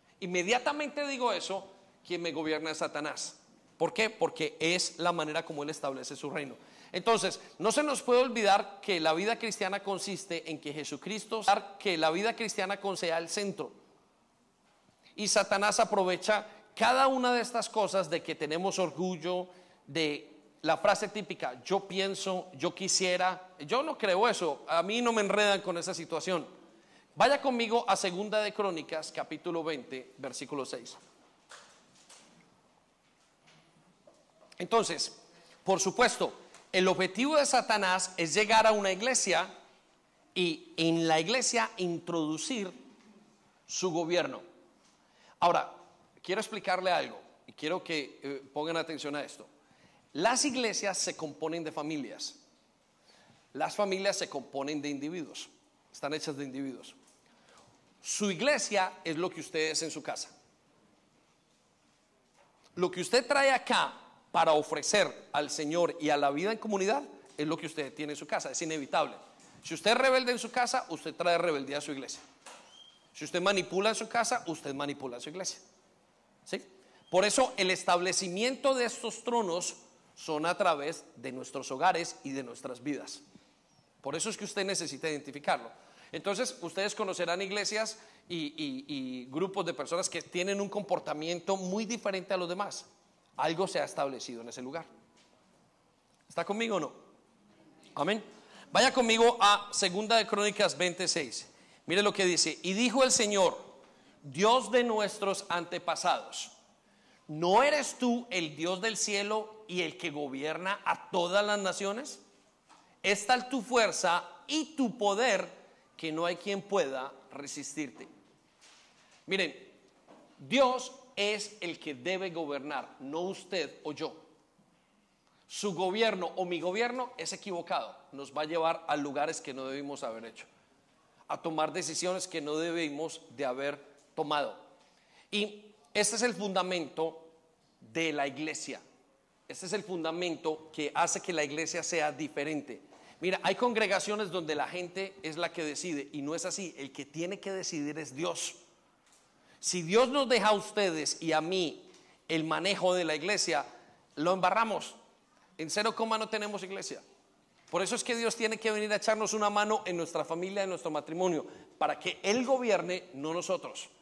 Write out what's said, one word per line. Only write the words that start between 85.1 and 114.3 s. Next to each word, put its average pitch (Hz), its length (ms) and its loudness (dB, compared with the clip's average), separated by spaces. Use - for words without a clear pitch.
Entonces, 196 500 -4
ustedes 190 320 -4
conocerán 180 480 -2
iglesias 208 560 -2
y, 156 260 -6
y, 139 320 -6
y 131 440 -8
grupos 185 340 -2
de 165 80 -4
personas 160 360 -4
que 165 120 -6
tienen 196 400 -2
un 202 80 -4
comportamiento 170 880 -2
muy 190 280 -2
diferente 196 480 -4
a 185 40 0
los 180 100 -2
demás. 180 380 -6
Algo 165 300 0
se 185 120 -2
ha 143 60 0
establecido 131 560 -6
en 117 80 -12
ese 120 120 -12
lugar. 147 240 -10
¿Está 170 160 -2
conmigo 220 300 0
o 180 40 2
no? 143 120 -4
Amén. 196 280 0
Vaya 254 220 6
conmigo 233 460 6
a 202 320 6
Segunda 202 460 2
de 214 100 4
Crónicas 208 500 2
veinte 180 300 0
seis. 139 400 -4
Mire 180 160 4
lo 202 100 4
que 196 120 2
dice: 165 360 2
"Y 185 120 0
dijo 233 300 4
el 262 80 6
Señor, 208 460 4
Dios 196 500 4
de 240 120 6
nuestros 208 640 0
antepasados, 170 1000 -2
¿no 175 360 6
eres 285 340 2
tú 240 320 2
el 165 260 -2
Dios 175 260 -2
del 220 160 -2
cielo 208 720 -2
y 175 140 -2
el 156 160 -4
que 165 140 -6
gobierna 151 720 -4
a - 240 -2
todas 185 340 2
las 208 160 2
naciones? 196 600 -4
Es 202 240 0
tal 247 240 2
tu 269 120 -2
fuerza 190 680 2